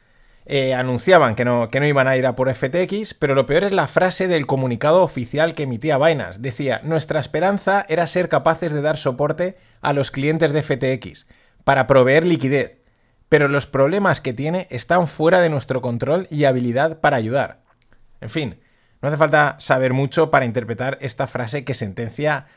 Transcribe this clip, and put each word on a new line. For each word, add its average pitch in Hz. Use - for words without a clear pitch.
Eh, 135
anunciaban 127
que 120
no, 120
que 135
no 147
iban 139
a 131
ir 127
a 127
por 131
F 131
T 175
X, 196
pero 139
lo 135
peor 160
es 196
la 175
frase 185
del 156
comunicado 135
oficial 151
que 151
emitía 131
Binance. 127
Decía, 127
"Nuestra 156
esperanza 190
era 160
ser 175
capaces 160
de 147
dar 151
soporte 151
a 143
los 143
clientes 151
de 151
F 143
T 131
X -
para 135
proveer 135
liquidez, 135
pero 147
los 143
problemas 160
que 131
tiene 156
están 165
fuera 160
de 170
nuestro 131
control 127
y 147
habilidad 131
para 139
ayudar". 113
En 120
fin, 135
no 135
hace 147
falta 147
saber 131
mucho 139
para 139
interpretar 117
esta 135
frase 123
que 127
sentencia 117